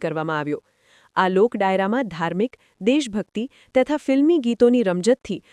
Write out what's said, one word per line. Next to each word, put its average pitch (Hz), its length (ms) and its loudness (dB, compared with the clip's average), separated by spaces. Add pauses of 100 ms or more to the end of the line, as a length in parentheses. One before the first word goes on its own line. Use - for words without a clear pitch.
કરવામાં 156 380 -4
આવ્યું. 147 200 -6 (540)
આ 185 180 2
લોક 220 240 2
ડાયરામાં 196 560 -2
ધાર્મિક, 175 420 -4 (240)
દેશભક્તિ 220 680 -2 (260)
તથા 262 320 0
ફિલ્મી 285 400 2
ગીતોની 240 460 4
રમઝટથી 180 500 -2 (100)